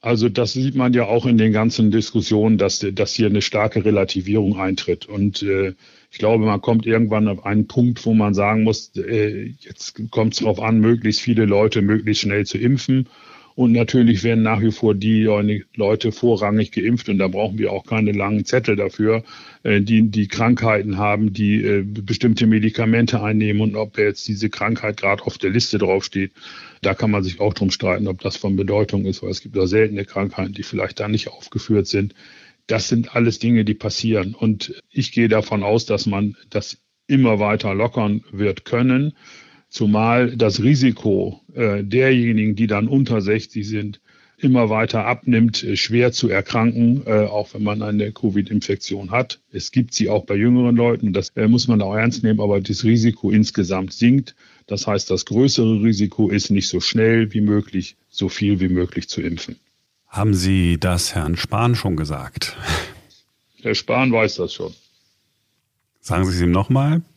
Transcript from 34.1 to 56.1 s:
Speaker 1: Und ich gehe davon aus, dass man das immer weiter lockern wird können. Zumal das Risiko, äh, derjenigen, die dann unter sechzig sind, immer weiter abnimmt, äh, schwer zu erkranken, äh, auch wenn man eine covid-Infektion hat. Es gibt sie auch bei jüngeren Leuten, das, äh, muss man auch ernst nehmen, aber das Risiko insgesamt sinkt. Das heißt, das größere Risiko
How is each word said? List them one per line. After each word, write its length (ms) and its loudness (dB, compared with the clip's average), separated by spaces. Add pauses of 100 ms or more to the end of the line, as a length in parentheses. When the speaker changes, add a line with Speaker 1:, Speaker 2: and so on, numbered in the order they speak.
Speaker 1:
Und 560 -4
ich 200 -4
gehe 180 2
davon 340 0
aus, 240 0
dass 180 -2
man 300 -2 (160)
das 260 -8 (300)
immer 320 4
weiter 340 0
lockern 580 -2
wird 340 -4
können. 480 0 (560)
Zumal 680 2
das 280 0
Risiko, 760 2 (120)
äh, 300 -2
derjenigen, 720 2
die 120 0
dann 200 0
unter 340 0
sechzig 460 -2
sind, 320 -8 (400)
immer 300 4
weiter 360 -2
abnimmt, 580 0
äh, 120 -2
schwer 360 0
zu 180 -2
erkranken, 760 0
äh, 200 2
auch 280 -6
wenn 100 -6
man 180 -2
eine 300 -2
covid-Infektion 1000 -4
hat. 280 -4 (120)
Es 200 -10
gibt 220 -2
sie 160 0
auch 160 -2
bei 100 -4
jüngeren 400 2
Leuten, 360 0
das, 240 -2
äh, 120 0
muss 200 2
man 140 2
auch 140 -4
ernst 280 -2
nehmen, 160 2
aber 220 0
das 220 -6
Risiko 480 2
insgesamt 600 0
sinkt. 420 2 (320)
Das 180 -6
heißt, 240 -2
das 160 -2
größere 560 2
Risiko 480 2